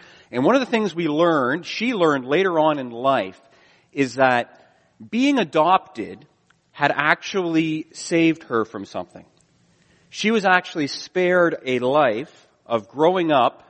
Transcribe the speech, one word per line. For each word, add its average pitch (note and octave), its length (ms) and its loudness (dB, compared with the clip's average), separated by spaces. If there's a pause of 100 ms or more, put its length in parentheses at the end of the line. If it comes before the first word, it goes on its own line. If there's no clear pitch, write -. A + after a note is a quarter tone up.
(300)
And B2 140 -4
one G3+ 100 4
of C4+ 60 2
the B3+ 60 -4
things G#3+ 280 -2
we E3 140 -4
learned, D3+ 560 0
she A#3+ 300 -6
learned D3+ 320 0
later E3+ 320 0
on D3+ 200 2
in B2+ 120 -10
life, A#2 500 -2 (520)
is C3+ 220 -2
that B2+ 600 0 (340)
being C4 300 2
adopted D#3 840 -2 (460)
had D3 240 -2
actually D#3+ 1000 -2
saved E3 520 -2
her A2+ 200 -2
from G2+ 200 -12
something. F#2 400 -14 (840)
She - 200 -2
was A3 140 6
actually F3+ 420 2
spared F3 760 0
a B2+ 160 -2
life C3 680 0 (180)
of A2+ 220 -4
growing E3 460 0
up, C3 380 0